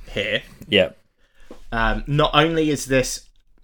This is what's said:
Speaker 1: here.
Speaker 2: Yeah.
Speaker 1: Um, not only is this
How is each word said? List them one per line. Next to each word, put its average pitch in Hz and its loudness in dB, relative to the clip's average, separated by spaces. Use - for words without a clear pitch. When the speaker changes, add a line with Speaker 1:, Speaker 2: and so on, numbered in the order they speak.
Speaker 1:
here. 104 -2
Speaker 2:
Yeah. 98 0
Speaker 1:
Um, 110 0
not 147 2
only 156 4
is 135 -2
this 131 0